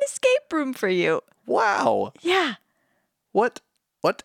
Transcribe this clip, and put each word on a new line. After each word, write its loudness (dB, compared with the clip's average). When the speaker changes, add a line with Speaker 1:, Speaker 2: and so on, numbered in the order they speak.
Speaker 1:
escape 0
room -2
for -4
you. 0
Speaker 2:
Wow. 0
Speaker 1:
Yeah. 0
Speaker 2:
What, 0
what -2